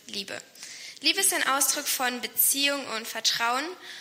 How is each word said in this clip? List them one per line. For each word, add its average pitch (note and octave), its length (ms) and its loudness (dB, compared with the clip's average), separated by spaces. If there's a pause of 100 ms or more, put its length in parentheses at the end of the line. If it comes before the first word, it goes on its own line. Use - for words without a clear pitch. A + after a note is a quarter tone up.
Liebe. G3+ 340 -8 (580)
Liebe E4 200 2
ist G4 120 4
ein D#4 160 2
Ausdruck C#4 400 2
von B3 320 0
Beziehung C#4 680 2
und A3+ 200 -6
Vertrauen A#3+ 560 2 (360)